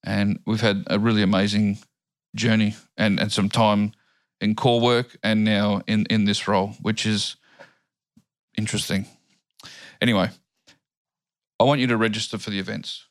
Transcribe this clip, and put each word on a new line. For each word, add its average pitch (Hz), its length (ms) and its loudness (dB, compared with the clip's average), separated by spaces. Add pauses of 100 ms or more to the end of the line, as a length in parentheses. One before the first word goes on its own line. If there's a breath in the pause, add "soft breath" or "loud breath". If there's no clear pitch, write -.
And 101 420 -2
we've 107 160 -2
had 101 260 0
a 101 100 -2
really 107 240 2
amazing 101 580 0 (540)
journey 110 420 0 (220)
and, 101 220 0
and 107 120 -2
some 101 180 0
time 104 420 2 (480)
in 107 160 -2
core 120 240 2
work 120 420 2
and 107 220 2
now 104 440 2
in, 107 180 2
in 110 180 2
this 101 240 0
role, 98 220 2 (120)
which 110 240 -2
is 107 300 -2 (1200 loud breath)
interesting. 104 480 -4 (960 loud breath)
Anyway, 98 280 2 (1300 soft breath)
I 113 60 6
want 139 160 4
you 127 60 2
to 120 100 2
register 110 400 -2
for 98 120 -10
the 98 100 -4
events. 107 520 -10